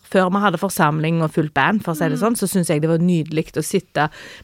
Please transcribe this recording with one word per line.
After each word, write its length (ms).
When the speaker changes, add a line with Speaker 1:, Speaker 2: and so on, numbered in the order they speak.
Speaker 1:
før 220
vi 80
hadde 180
forsamling 640
og 100
fullt 220
band, 300
for 80
å 40
si 120
det 100
Speaker 2:
Mm. 20
Speaker 1:
sånn, 160
så 140
synes 180
jeg 140
det 80
var 80
nydelig 580
å 80
sitte 460